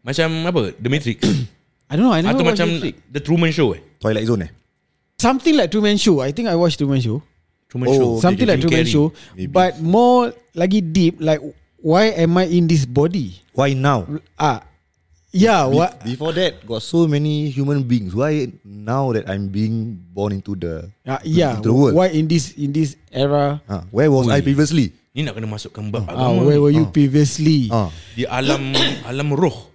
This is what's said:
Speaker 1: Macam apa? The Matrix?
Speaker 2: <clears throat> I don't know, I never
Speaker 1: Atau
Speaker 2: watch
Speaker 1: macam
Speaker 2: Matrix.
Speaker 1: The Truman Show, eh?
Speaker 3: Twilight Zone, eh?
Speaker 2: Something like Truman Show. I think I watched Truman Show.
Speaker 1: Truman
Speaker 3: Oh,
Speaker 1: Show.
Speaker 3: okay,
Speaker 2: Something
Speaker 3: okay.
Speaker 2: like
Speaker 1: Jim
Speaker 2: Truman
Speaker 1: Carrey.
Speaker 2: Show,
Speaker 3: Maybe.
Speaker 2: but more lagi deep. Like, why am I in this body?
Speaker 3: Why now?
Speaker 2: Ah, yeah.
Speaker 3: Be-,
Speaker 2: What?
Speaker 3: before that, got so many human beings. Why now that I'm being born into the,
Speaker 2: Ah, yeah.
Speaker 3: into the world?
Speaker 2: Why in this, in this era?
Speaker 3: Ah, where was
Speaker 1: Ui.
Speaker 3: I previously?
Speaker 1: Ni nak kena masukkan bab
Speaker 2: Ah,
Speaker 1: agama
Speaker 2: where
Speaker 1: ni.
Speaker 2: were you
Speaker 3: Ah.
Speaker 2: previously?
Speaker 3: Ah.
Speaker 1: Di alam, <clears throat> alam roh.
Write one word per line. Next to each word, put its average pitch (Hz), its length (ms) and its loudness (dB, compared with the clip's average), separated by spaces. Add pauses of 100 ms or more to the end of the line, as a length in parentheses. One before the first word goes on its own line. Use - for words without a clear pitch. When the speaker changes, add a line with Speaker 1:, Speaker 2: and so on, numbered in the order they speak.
Speaker 1:
Macam 156 280 -2 (140)
apa? 165 300 -2
The 117 140 -10
Matrix? 131 320 -4 (340)
Speaker 2:
<clears throat> - 380 -20
I - 20 -6
don't 208 140 2
know, 214 80 4
I 160 80 0
never 220 100 2
Speaker 1:
Atau 262 120 2
Speaker 2:
watch 226 100 2
Speaker 1:
macam 170 160 0
Speaker 2:
Matrix. 165 240 -4 (100)
Speaker 1:
The 143 140 -10
Truman 165 320 0
Show, 135 240 0
eh? - 60 -20 (180)
Speaker 3:
Twilight 110 260 -2
Zone, 110 180 0
eh? 78 80 -12 (680)
Speaker 2:
Something 269 360 2
like 226 160 2
Truman 208 280 2
Show. 156 260 2
I 139 80 -4
think 226 160 -4
I 170 80 0
watched 170 240 2
Truman 139 200 0
Show. 117 200 -2 (480)
Speaker 1:
Truman 123 200 -4
Speaker 3:
Oh, 131 60 4
Speaker 1:
Show. 131 200 4
Speaker 3:
okay, 113 80 -2
Speaker 2:
Something 196 260 2
Speaker 3:
okay. 196 60 2
Speaker 2:
like 135 60 2
Speaker 1:
Jim 160 100 0
Speaker 2:
Truman 127 100 2
Speaker 1:
Carrey. 113 140 0
Speaker 2:
Show, 147 120 4 (300)
Speaker 3:
Maybe. 92 140 -8
Speaker 2:
but 180 280 2
more 240 440 4 (320)
lagi 185 280 2
deep. 165 380 2
Like, 156 240 0 (340)
why 190 380 2
am 165 200 2
I 185 120 2
in 175 180 4
this 156 200 2
body? 135 520 -2 (140)
Speaker 3:
Why 139 220 0
now? 131 340 0 (260)
Speaker 2:
Ah, 135 300 -2 (680)
yeah. 190 360 2
Speaker 3:
Be-, 135 100 0
Speaker 2:
What? 170 160 2 (100)
Speaker 3:
before 131 320 -6
that, 175 300 -2
got 110 180 -8
so 170 240 0
many 151 420 0
human 139 360 -2
beings. 117 280 -2
Why 135 380 -2 (120)
now 113 500 -6
that 110 160 -2
I'm 98 200 -6
being 110 520 -4 (100)
born 101 240 -4
into 98 220 -8
the, 85 320 -10 (160)
Speaker 2:
Ah, 135 180 -6
yeah. 156 340 0
Speaker 3:
into 107 140 -2
the 123 60 2
world? 139 180 4
Speaker 2:
Why 185 160 4
in 156 160 0
this, 156 300 -2
in 143 160 -6
this 151 240 -2 (120)
era? 143 560 -2
Speaker 3:
Ah, 90 240 -8
where 139 200 2
was 131 180 4
Speaker 1:
Ui. 117 80 2
Speaker 3:
I 139 60 4
previously? 139 560 0 (160)
Speaker 1:
Ni 135 100 -8
nak 120 140 -6
kena 110 100 -8
masukkan 107 400 -10
bab 107 220 -4
Speaker 2:
Ah, 123 240 0
Speaker 1:
agama 120 160 4
Speaker 2:
where 147 80 6
Speaker 1:
ni. 143 80 4
Speaker 2:
were 147 100 4
you 156 140 4
Speaker 3:
Ah. - 40 -8
Speaker 2:
previously? 147 760 2
Speaker 3:
Ah. 104 240 0 (200)
Speaker 1:
Di 117 140 -6
alam, 135 460 -2 (160)
<clears throat> - 180 -8
alam 139 240 -6
roh. - 460 -2